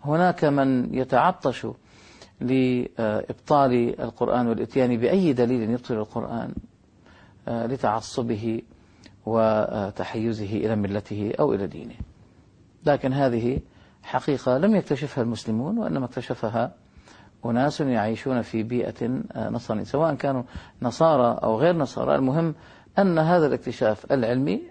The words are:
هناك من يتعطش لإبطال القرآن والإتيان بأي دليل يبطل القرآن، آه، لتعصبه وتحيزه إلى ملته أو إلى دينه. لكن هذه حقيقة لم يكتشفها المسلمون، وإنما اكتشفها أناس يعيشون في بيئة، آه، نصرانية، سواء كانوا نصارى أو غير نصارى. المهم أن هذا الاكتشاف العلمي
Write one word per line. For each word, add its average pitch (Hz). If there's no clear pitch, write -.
هناك 170
من 135
يتعطش 131
لإبطال 123
القرآن 120
والإتيان 120
بأي 160
دليل 120
يبطل 123
القرآن، 117
آه، 117
لتعصبه 117
وتحيزه 107
إلى 107
ملته 104
أو 139
إلى 98
دينه. -
لكن 139
هذه 127
حقيقة 131
لم 202
يكتشفها 143
المسلمون، 117
وإنما 147
اكتشفها 120
أناس 127
يعيشون 120
في 113
بيئة، 117
آه، 113
نصرانية، 113
سواء 151
كانوا 135
نصارى 127
أو 110
غير 170
نصارى. 135
المهم 147
أن 185
هذا 160
الاكتشاف 120
العلمي 135